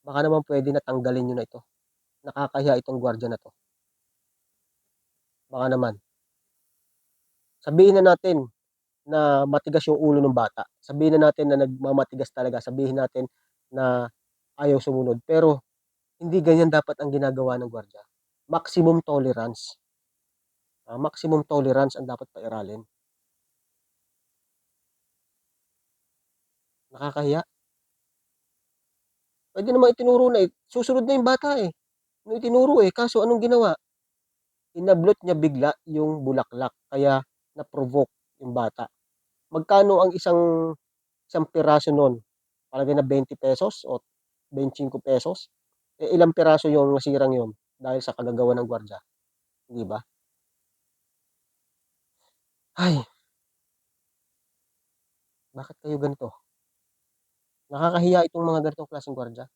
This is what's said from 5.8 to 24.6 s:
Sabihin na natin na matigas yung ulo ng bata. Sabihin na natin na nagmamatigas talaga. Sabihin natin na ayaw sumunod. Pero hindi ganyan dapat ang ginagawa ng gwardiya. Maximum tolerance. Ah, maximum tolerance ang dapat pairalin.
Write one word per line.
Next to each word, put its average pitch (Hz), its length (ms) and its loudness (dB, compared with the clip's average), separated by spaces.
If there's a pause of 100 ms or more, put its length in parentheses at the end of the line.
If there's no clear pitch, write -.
Sabihin 190 380 6
na 185 160 6
natin 151 340 -4 (560)
na 147 400 2
matigas 147 400 -2
yung 151 140 0
ulo 147 240 2
ng 135 100 2
bata. 113 320 -4 (140)
Sabihin 156 400 0
na 151 100 6
natin 143 220 -2
na 139 160 0
nagmamatigas 131 640 -4
talaga. 127 260 -6
Sabihin 131 400 -6
natin 127 320 -6 (400)
na 127 400 -4 (480)
ayaw 143 240 0
sumunod. 123 400 -4
Pero 160 400 2 (560)
hindi 170 240 -2
ganyan 160 300 4
dapat 151 260 -2
ang 143 160 -6
ginagawa 131 460 -4
ng 123 100 -12
gwardiya. 110 320 -18 (480)
Maximum 165 560 2
tolerance. 123 720 -4 (1080)
Ah, 117 120 -14
maximum 151 480 -2
tolerance 135 520 0
ang 131 80 -12
dapat 127 240 -14
pairalin. 110 520 -12 (4000)